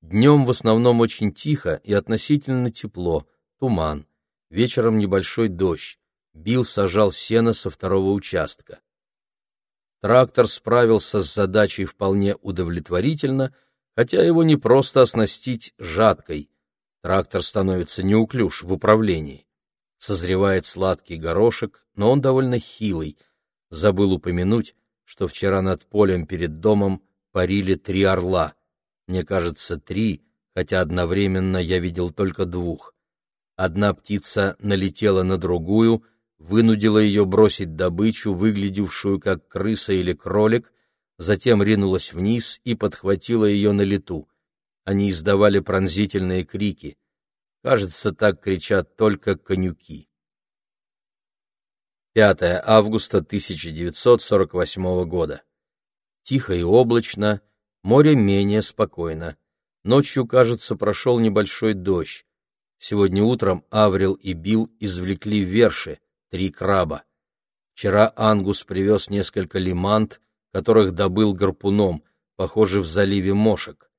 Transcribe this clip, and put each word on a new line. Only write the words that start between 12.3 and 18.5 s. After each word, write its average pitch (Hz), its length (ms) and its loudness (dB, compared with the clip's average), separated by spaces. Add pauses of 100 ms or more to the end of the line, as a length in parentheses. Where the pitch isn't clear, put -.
удовлетворительно, 98 1160 -4 (420)
хотя 127 260 2
его 165 200 4
не 156 140 4
просто 135 440 4
оснастить 117 760 0
жаткой. 85 720 0 (500)
Трактор 92 420 -2
становится 95 600 -4
неуклюж 113 600 0